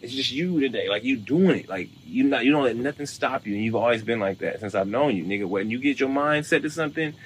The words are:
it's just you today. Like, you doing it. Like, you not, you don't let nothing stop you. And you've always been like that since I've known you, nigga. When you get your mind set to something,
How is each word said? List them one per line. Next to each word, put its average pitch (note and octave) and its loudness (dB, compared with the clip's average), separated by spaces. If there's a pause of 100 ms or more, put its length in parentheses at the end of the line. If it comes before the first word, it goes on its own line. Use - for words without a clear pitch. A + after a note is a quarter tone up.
it's A#2+ -10
just C3 -2
you E3 0
today. A2 0
Like, G#2+ 0
you C3+ 2
doing C#3 4
it. - -16
Like, F#2 -6 (160)
you B2+ 0
not, C3+ 2
you C#3 6
don't D3 4
let A#2 2
nothing C#3+ -4
stop C3 -4
you. G2+ -2
And G#2+ -2
you've A2+ 0
always A2+ 2
been A2+ -2
like G2 -2
that - -4
since G#2 -6
I've G2 2
known B2 2
you, E2 -2
nigga. G2 -2
When G2+ -2
you A#2+ -4
get C#3 0
your C3+ 2
mind D3 0
set D#3 2
to D#3 -2
something, D#3 -4 (100)